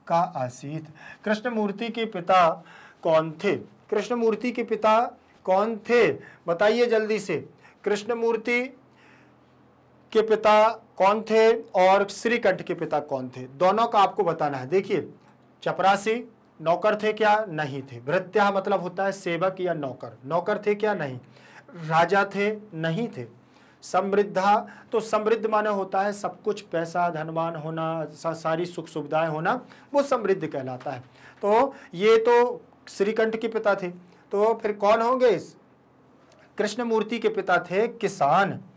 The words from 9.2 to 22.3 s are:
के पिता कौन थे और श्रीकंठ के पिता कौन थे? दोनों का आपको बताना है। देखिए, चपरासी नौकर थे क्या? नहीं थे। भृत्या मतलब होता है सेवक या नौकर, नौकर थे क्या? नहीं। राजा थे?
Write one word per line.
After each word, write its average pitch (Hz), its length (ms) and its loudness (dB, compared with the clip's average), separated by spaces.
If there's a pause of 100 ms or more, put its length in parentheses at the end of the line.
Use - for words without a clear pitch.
के 220 100 4
पिता 214 480 4 (280)
कौन 202 240 4
थे 220 400 4
और 196 480 4
श्रीकंठ 226 520 0
के 175 120 -6
पिता 160 260 -2
कौन 131 300 -6
थे? 127 120 -14
दोनों 180 460 0
का 233 120 2
आपको 196 240 2
बताना 160 340 -2
है। 127 100 -10
देखिए, 180 460 -2 (500)
चपरासी 202 720 0 (280)
नौकर 170 420 0
थे 214 100 0
क्या? 214 360 2
नहीं 147 320 -6
थे। 123 180 -16
भृत्या 180 520 0
मतलब 196 300 0
होता 175 240 -4
है 196 60 0
सेवक 185 480 -2
या 180 140 -2
नौकर, 127 520 -8
नौकर 175 400 -2
थे 208 100 2
क्या? 208 180 -2
नहीं। 143 260 -6 (560)
राजा 170 500 2
थे? 202 300 -2 (180)